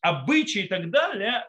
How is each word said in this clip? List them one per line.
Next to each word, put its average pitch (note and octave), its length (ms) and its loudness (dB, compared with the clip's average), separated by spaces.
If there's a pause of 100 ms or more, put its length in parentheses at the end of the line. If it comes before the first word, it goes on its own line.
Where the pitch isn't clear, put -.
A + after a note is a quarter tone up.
обычаи F3 600 2
и D#3+ 40 -8
так E3+ 220 -4
далее, B3 600 0